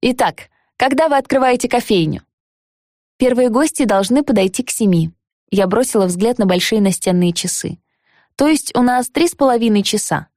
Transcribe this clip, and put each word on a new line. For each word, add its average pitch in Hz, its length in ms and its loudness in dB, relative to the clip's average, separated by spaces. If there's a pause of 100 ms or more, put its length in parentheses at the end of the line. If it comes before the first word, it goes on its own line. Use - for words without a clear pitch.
Итак, 240 460 -2 (280)
когда 269 320 0
вы 285 80 2
открываете 262 520 0
кофейню?» 170 540 0 (960)
«Первые 247 320 2
гости 262 340 0
должны 202 400 0
подойти 196 400 -2
к - 60 -12
семи». 170 420 0 (360)
Я 190 200 0
бросила 214 380 0
взгляд 196 320 -2
на 208 80 2
большие 185 340 0
настенные 180 520 0
часы. - 460 -6 (560)
«То 285 140 2
есть - 280 0
у 247 60 2
нас 247 280 0
три 339 180 0
с - 80 -6
половиной 233 480 2
часа. 165 420 -4 (100)